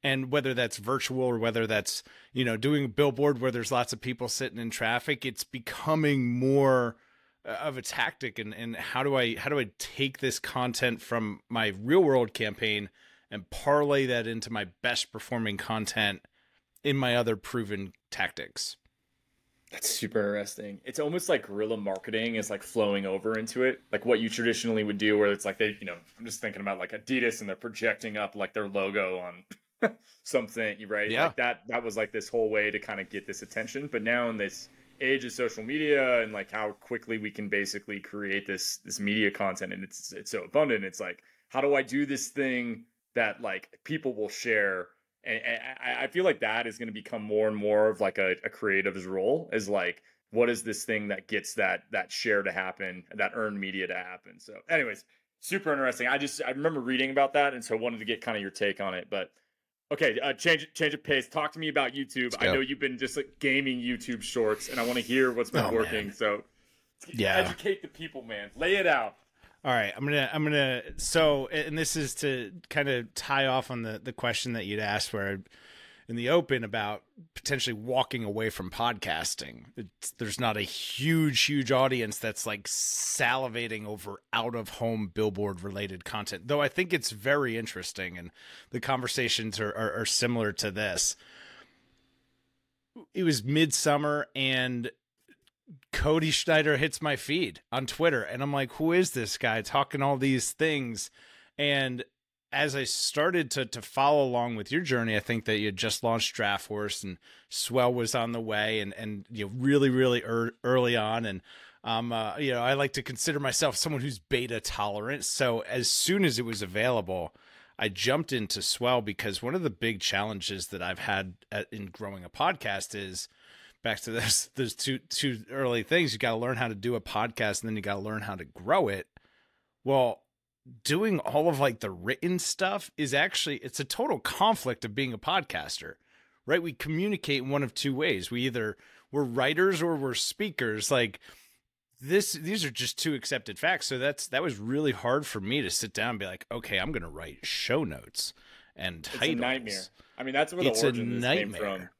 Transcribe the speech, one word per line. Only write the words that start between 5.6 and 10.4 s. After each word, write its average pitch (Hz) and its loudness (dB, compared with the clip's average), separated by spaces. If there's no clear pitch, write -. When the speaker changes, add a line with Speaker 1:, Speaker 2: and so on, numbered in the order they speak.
Speaker 1:
more, 127 4
uh, 117 -6
of 143 -4
a 127 -8
tactic. - -2
And, 107 -6
and 117 -8
how - -4
do 139 2
I, 120 4
how - -4
do 147 2
I 110 0
take - -4
this 127 -2
content 123 0